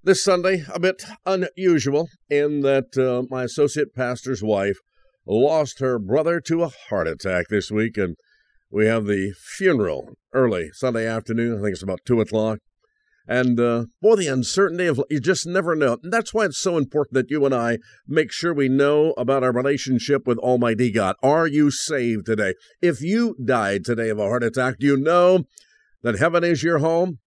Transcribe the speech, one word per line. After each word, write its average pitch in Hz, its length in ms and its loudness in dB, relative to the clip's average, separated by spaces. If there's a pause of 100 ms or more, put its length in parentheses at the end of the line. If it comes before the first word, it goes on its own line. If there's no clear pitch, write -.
This 185 200 2
Sunday, 185 480 0
a 175 80 -6
bit 185 240 0 (220)
unusual 170 800 0 (220)
in 147 320 0
that, 139 360 0
uh, 127 320 0
my 131 140 -6
associate 143 500 -2
pastor's 123 500 -6
wife 101 340 0 (480)
lost 143 540 0
her 127 200 -2
brother 151 420 0
to 165 220 -2
a 147 80 -6 (180)
heart 87 180 -2
attack 87 420 -2
this 104 200 -2
week, 107 280 -2
and 90 180 -2 (560)
we 107 140 2
have 113 200 0
the 101 280 -2 (240)
funeral 107 560 0 (200)
early 104 380 0
Sunday 113 340 -4
afternoon. 113 540 -2
I - 20 -6
think 104 120 -4
it's 92 100 -12
about 95 220 -6
two 120 160 2
o'clock. 110 380 -2 (680)
And, 123 320 2
uh, 117 280 0 (160)
boy, 214 160 6
the 185 100 -2
uncertainty 165 580 0
of, 143 240 0
you 147 120 -2
just 165 260 -2
never 175 300 -2
know. 135 260 2
And 175 80 -8
that's 226 220 -2
why 220 100 0
it's 165 160 -4
so 175 160 -2
important 143 380 -2
that 127 180 0
you 143 140 2
and 135 100 2
I 117 220 0 (280)
make 147 280 0
sure 170 200 -4
we 139 140 0
know 143 480 2
about 127 300 0
our 127 80 2
relationship 131 720 -2
with 120 120 2
Almighty 123 520 2
God. 98 320 0
Are 156 240 4
you 147 240 2
saved 120 540 -4
today? 104 300 0 (260)
If 165 180 0
you 208 420 0
died 104 440 0
today 113 240 -2
of 107 100 -4
a 107 40 0
heart 120 200 0
attack, 123 340 -2
do 135 80 -2
you 143 120 4
know 175 480 4 (560)
that 113 180 -2
heaven 170 240 2
is 170 200 0
your 170 160 2
home? 165 460 0